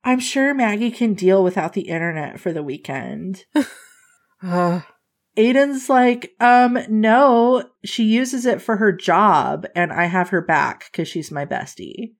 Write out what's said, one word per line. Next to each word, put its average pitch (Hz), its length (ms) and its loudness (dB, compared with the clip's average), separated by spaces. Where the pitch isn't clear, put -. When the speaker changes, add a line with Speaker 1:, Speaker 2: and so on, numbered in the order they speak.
Speaker 1:
"I'm 254 160 0
sure 269 340 -2
Maggie 226 380 -2
can 233 220 -2
deal 185 300 2
without 180 300 -2
the 196 160 -6
internet 165 500 -6
for 175 140 -6
the 151 100 -8
weekend." 143 840 -10
Speaker 2:
<laughs> - 920 -8
Ugh. 175 400 -2
Speaker 1:
Aiden's 262 520 2
like, 247 500 2
"Um, 247 380 4
no, 240 760 4
she 226 200 -4
uses 247 420 0
it 196 160 0
for 220 160 -2
her 208 160 2
job, 165 720 2
and 170 160 0
I 170 140 -2
have 175 240 -2
her 180 120 0
back 147 520 -2
'cause 160 160 -6
she's 160 220 -10
my 143 140 -8
bestie." - 760 -12